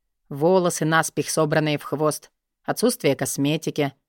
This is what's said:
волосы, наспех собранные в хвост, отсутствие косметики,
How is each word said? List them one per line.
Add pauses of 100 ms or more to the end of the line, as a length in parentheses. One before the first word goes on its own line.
(280)
волосы,
наспех
собранные
в
хвост, (340)
отсутствие
косметики, (160)